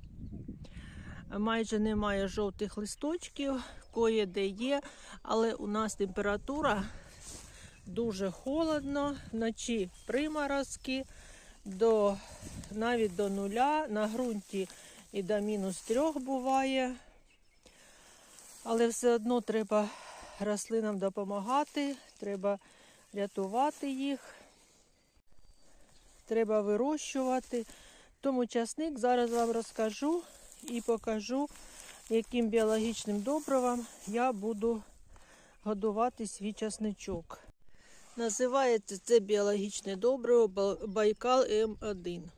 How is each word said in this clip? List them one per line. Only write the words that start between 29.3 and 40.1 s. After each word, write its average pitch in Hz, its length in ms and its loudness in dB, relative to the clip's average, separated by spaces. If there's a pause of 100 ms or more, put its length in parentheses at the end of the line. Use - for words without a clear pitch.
вам 233 200 2
розкажу 226 720 -2 (400)
і 240 180 -4
покажу, 226 680 -2 (600)
яким 233 380 2
біологічним 220 720 2
добривом 247 640 0 (200)
я 240 260 2
буду 214 500 -2 (800)
годувати 214 640 0
свій 202 260 -6
часничок. 202 840 -6 (800)
Називається 233 840 2
це 233 220 6
біологічне 202 760 0
добриво 233 520 4